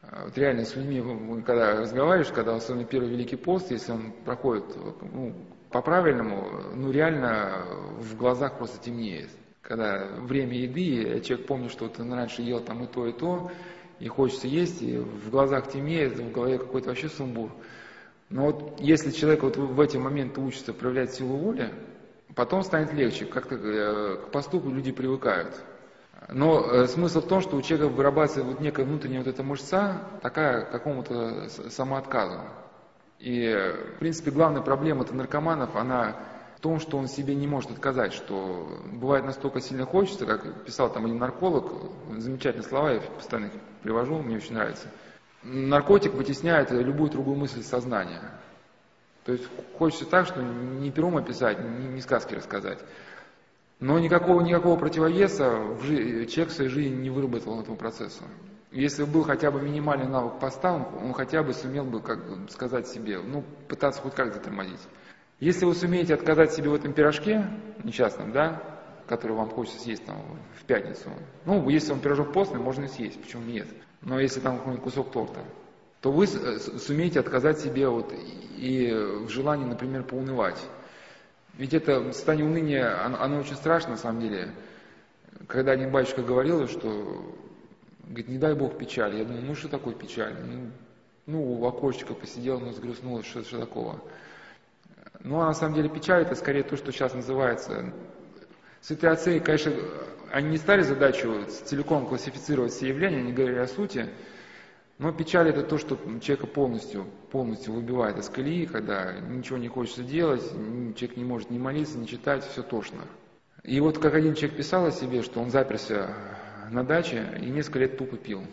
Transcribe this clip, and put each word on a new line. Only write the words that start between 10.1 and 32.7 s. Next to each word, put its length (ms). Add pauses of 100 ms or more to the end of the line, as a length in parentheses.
время 360
еды, 240
я 400
человек 260
помню, 220
что 160
вот 160
он 140
раньше 260
ел 200
там 240
и 20
то, 200
и 60
то, 380 (480)
и 100
хочется 380
есть, 340
и 160
в 340
глазах 380
темнеет, 480
в 160
голове 260
какой-то 300
вообще 220
сумбур. 400 (800)
Но 160
вот 340
если 300
человек 320
вот 160
в, 160
в 60
эти 180
моменты 420
учится 320
проявлять 400
силу 240
воли, 340 (640)
потом 280
станет 320
легче, 320
как-то, 300
э, 680
к 60
посту 400
люди 220
привыкают. 640 (760)
Но, 300
э, 280
смысл 320
в 80
том, 120
что 160
у 60
человека 260
вырабатывается 540
вот 180
некая 240
внутренняя 360
вот 80
эта 140
мышца, 600 (180)
такая 440
к 80
какому-то 760
с-, 220
самоотказу. 720 (760)